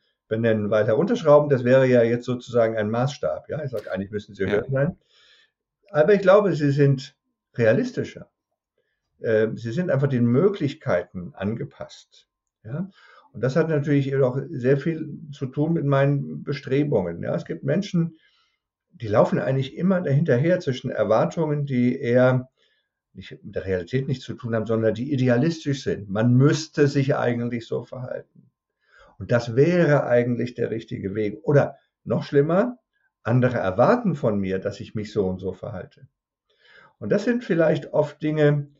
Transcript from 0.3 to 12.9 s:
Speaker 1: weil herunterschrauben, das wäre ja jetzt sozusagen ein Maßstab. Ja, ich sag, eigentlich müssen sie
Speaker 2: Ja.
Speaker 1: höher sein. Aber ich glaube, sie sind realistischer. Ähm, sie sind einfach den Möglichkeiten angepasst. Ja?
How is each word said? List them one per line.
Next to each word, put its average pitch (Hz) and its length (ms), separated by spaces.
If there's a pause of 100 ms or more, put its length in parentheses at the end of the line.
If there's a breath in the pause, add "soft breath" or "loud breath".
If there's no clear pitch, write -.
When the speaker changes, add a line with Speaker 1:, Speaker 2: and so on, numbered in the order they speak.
Speaker 1:
weil 107 160
herunterschrauben, 147 600
das 123 160
wäre 131 200
ja 127 180
jetzt 117 220
sozusagen 120 520
ein 107 120
Maßstab. 117 600
Ja, 151 140
ich 139 60
sag, 110 240
eigentlich 95 180
müssen 104 220
sie 98 100
Speaker 2:
Ja. 95 60
Speaker 1:
höher 104 220
sein. 139 260 (920 soft breath)
Aber 175 220
ich 196 80
glaube, 190 340
sie 143 160
sind 139 440 (400)
realistischer. 120 760 (920)
Ähm, 110 360
sie 113 160
sind 175 180
einfach 135 160
den 120 180
Möglichkeiten 120 1120
angepasst. - 960 (340)
Ja? 156 260 (440 soft breath)